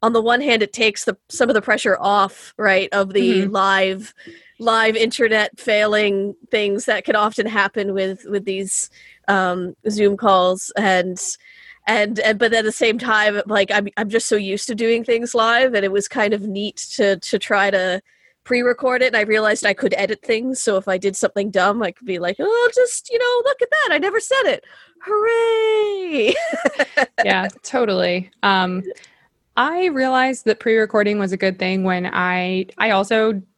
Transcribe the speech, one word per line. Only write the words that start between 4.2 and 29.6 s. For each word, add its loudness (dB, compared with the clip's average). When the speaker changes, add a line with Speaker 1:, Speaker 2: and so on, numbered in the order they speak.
Speaker 1:
live 2
internet 0
failing 0
things 0
that -2
can 0
often 0
happen 0
with, -4
with -4
these, -6
um, 0
Zoom 2
calls. 2
And, 0
and, 0
and, 0
but 2
at 2
the 0
same 0
time, 0
like, 0
I'm, 0
I'm -4
just -2
so 0
used -4
to -6
doing 0
things -2
live, 2
and 0
it 0
was -2
kind 0
of -4
neat -6
to, 2
to -6
try 0
to -2
pre-record 0
it. 2
And 0
I 2
realized 0
I 2
could -2
edit -4
things. -4
So 0
if -4
I 0
did -2
something -2
dumb, 2
I -4
could -18
be -4
like, -4
"Oh, 2
just, 0
you 0
know, 0
look 0
at -2
that. 0
I 2
never 0
said 0
it. -2
Hooray." 0
<laughs> -6
Speaker 2:
Yeah, 0
totally. -2
Um, 0
I 0